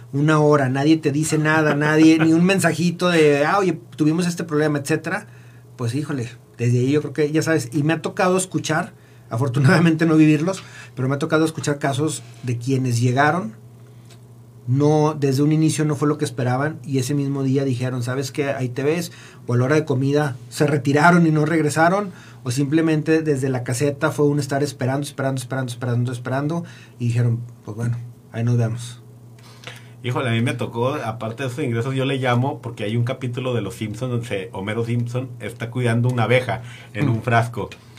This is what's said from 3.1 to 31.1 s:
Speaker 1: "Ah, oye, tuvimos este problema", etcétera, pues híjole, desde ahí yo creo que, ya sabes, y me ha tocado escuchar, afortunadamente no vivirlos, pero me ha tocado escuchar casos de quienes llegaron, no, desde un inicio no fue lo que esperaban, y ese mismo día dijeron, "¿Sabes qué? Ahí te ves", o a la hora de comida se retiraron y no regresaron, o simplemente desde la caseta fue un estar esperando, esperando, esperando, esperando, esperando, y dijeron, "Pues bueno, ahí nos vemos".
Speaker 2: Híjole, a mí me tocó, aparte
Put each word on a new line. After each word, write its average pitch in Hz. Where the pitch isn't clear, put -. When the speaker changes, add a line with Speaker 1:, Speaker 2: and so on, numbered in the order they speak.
Speaker 1:
"Ah, 180
oye, 180
tuvimos 160
este 175
problema", 151
etcétera, 160
pues 117
híjole, 143
desde 120
ahí 131
yo 147
creo 143
que, 147
ya 156
sabes, 160
y 147
me 156
ha 160
tocado 185
escuchar, 165
afortunadamente 147
no 160
vivirlos, 156
pero 127
me 139
ha 139
tocado 160
escuchar 151
casos 147
de 123
quienes 127
llegaron, 151
no, 151
desde 139
un 151
inicio 156
no 151
fue 147
lo 151
que 147
esperaban, 135
y 135
ese 135
mismo 139
día 135
dijeron, 127
"¿Sabes 127
qué? 139
Ahí 135
te 131
ves", 165
o 123
a -
la 123
hora 139
de 151
comida 139
se -
retiraron 151
y 160
no 151
regresaron, 160
o 127
simplemente 156
desde 139
la 127
caseta 143
fue 147
un 147
estar 143
esperando, 139
esperando, 135
esperando, 131
esperando, 123
esperando, 143
y 120
dijeron, 117
"Pues 104
bueno, 120
ahí 117
nos 120
vemos". -
Speaker 2:
Híjole, 127
a -
mí 113
me 143
tocó, 120
aparte 117